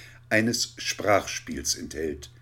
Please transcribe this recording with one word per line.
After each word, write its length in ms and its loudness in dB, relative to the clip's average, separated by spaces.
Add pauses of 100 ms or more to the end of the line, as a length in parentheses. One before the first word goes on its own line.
(300)
eines 480 2
Sprachspiels 960 0
enthält. 560 -6 (120)